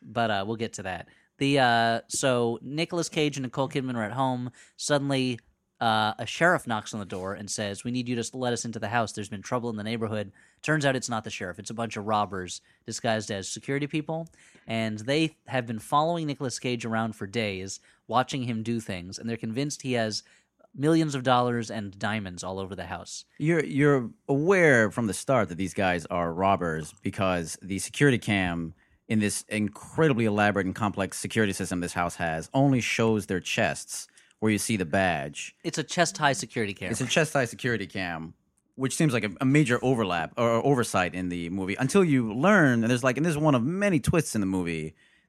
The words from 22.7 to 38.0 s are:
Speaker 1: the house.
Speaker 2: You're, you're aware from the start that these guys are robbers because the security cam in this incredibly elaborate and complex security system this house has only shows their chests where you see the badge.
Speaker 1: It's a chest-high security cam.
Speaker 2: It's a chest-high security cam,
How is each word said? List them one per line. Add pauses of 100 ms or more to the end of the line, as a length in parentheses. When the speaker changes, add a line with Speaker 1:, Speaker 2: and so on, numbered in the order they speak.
Speaker 1:
the
house. (140)
Speaker 2:
You're,
you're (180)
aware
from
the
start
that
these
guys
are
robbers
because
the
security
cam (340)
in
this
incredibly
elaborate
and
complex
security
system
this
house
has
only
shows
their
chests (320)
where
you
see
the
badge.
Speaker 1:
It's
a
chest-high
security
cam.
Speaker 2:
It's
a
chest-high
security
cam, (400)